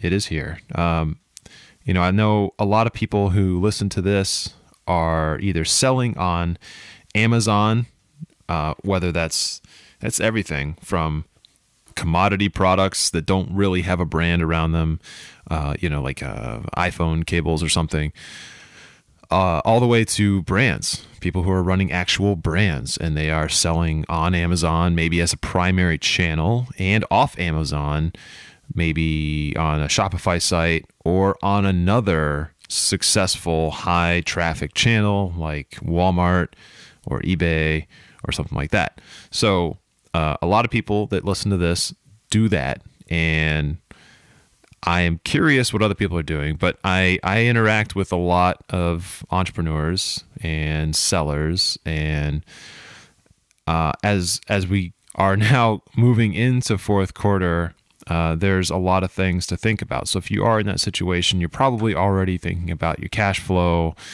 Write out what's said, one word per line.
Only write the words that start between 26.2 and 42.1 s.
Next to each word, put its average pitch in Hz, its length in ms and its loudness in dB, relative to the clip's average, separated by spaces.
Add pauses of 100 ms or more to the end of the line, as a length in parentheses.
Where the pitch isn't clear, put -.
and 98 320 2
off 120 280 2
Amazon, 78 760 -2 (600)
maybe 78 840 0
on 76 240 0
a 73 60 -2
Shopify 90 520 0
site 82 460 0 (180)
or 95 380 2
on 101 240 2
another 87 880 0 (120)
successful 87 1040 0
high 87 540 0
traffic 82 480 -4
channel 104 640 0
like 76 360 -8 (100)
Walmart 87 640 2 (580)
or - 140 -4
eBay 80 640 0 (380)
or - 80 -6
something - 240 -6
like 76 140 -4
that. - 320 -2 (280)
So, 90 460 0 (380)
uh, 78 260 0
a - 60 -2
lot 107 180 4
of 117 60 -4
people 104 380 -2
that 95 180 -4
listen 98 240 -2
to 95 80 2
this 87 360 0 (360)